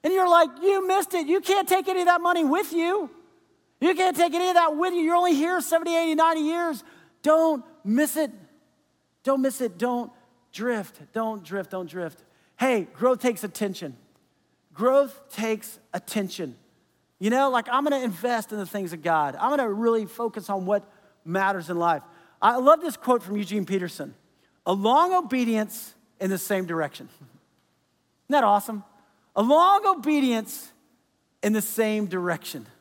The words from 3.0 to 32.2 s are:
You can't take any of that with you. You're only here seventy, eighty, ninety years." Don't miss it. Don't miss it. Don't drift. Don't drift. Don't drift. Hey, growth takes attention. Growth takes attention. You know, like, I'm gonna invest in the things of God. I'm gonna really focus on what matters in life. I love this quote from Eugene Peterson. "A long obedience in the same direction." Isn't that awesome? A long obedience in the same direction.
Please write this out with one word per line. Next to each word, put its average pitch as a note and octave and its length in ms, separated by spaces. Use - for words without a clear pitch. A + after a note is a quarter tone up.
You E4+ 140
can't F4+ 220
take E4 180
any F4+ 140
of F4+ 60
that E4 220
with F4+ 180
you. F4 60
You're E4 160
only F4 180
here E4 260
seventy, E4 360
eighty, E4 180
ninety D#4+ 280
years." E4 420
Don't D#4 420
miss C4 340
it. D4 140
Don't C4+ 160
miss C4 200
it. F#3 180
Don't A#3+ 340
drift. A3 480
Don't A3 300
drift. F3 280
Don't F#3 180
drift. F3 340
Hey, A#3 360
growth B3 280
takes B3 220
attention. F3+ 540
Growth C4 580
takes G#3+ 500
attention. F3+ 600
You G3+ 120
know, C4+ 200
like, A#3+ 180
I'm B3+ 140
gonna C#4 220
invest A3 480
in G#3+ 60
the G3 80
things F#3 260
of D#3+ 100
God. D3+ 320
I'm A#3 160
gonna C#4 180
really A3 380
focus G#3+ 440
on F#3+ 160
what G3+ 220
matters F#3 440
in F3 100
life. E3+ 240
I A#3+ 180
love D4 220
this D#4+ 160
quote B3 280
from G3+ 140
Eugene G3 260
Peterson. F3+ 500
"A F3 60
long C4 420
obedience A#3 800
in F#3+ 100
the F#3+ 80
same F#3 280
direction." D#3+ 420
Isn't C3 120
that C#4 160
awesome? G#3 400
A G#3 40
long F4 420
obedience C4+ 880
in G#3 100
the A3 80
same G#3+ 460
direction. E3+ 600